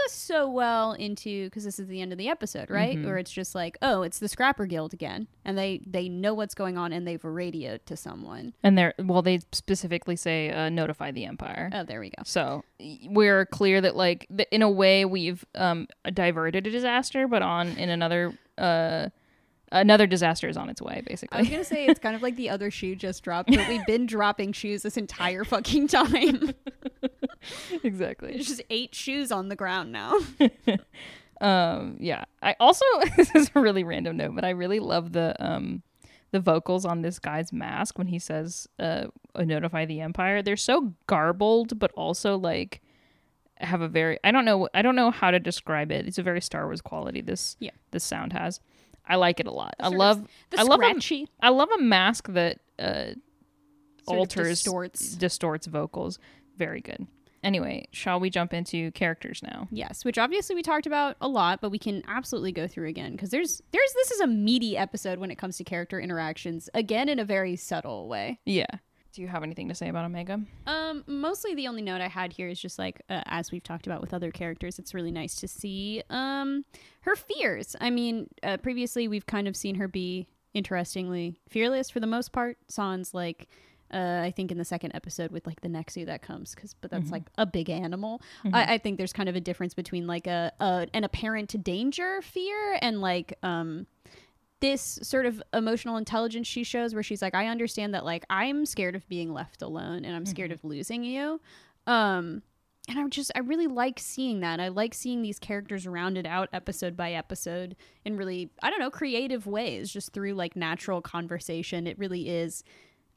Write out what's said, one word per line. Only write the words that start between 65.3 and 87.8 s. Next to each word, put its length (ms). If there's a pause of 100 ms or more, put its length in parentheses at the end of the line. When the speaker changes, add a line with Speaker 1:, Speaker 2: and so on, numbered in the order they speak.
Speaker 1:
it 60
comes 200
to 60
character 380
interactions, 720
again, 340
in 100
a 60
very 320
subtle 540
way. 360
Speaker 2:
Yeah. 200 (480)
Do 80
you 80
have 120
anything 280
to 60
say 120
about 180
Omega? 360 (260)
Speaker 1:
Um, 400
mostly 480
the 140
only 120
note 200
I 80
had 240
here 160
is 100
just, 180
like, 320
uh, 160
as 280
we've 100
talked 240
about 140
with 120
other 180
characters, 460
it's 160
really 180
nice 240
to 120
see, 640
um, 560 (360)
her 140
fears. 640
I 100
mean, 380 (160)
uh, 140
previously 500
we've 180
kind 220
of 80
seen 200
her 120
be, 400 (260)
interestingly, 920
fearless 420
for 120
the 60
most 260
part. 240 (100)
Sans, 460
like, 340 (460)
uh, 300
I 120
think 160
in 60
the 80
second 300
episode 360
with, 160
like, 140
the 60
Nexu 380
that 160
comes, 340
'cause, 260
but 100
that's, 140
Speaker 2:
Mm-hmm. 80
Speaker 1:
like, 240
a 80
big 240
animal. 520 (220)